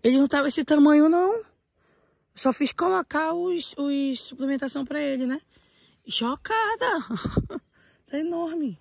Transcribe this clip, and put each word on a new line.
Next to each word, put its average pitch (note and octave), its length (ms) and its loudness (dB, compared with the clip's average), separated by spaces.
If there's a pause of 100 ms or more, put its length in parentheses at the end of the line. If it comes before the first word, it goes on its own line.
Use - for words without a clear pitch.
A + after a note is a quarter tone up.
Ele B3+ 160 6
não C#4 80 6
tava C#4+ 220 0
esse C4+ 160 -2
tamanho, D4+ 440 6
não. F#4 340 2 (920)
Só - 180 0
fiz C4+ 200 -2
colocar E4+ 640 -2
os, F4 420 -4
os C#4 440 -2
suplementação C4+ 640 -6
pra D4 160 -6
ele, C4+ 260 -4
né? C4 140 -4 (680)
Chocada! G#4 1500 -2
<laughs> - 100 -20 (400)
Tá C#4 80 -6
enorme. D#4+ 640 -4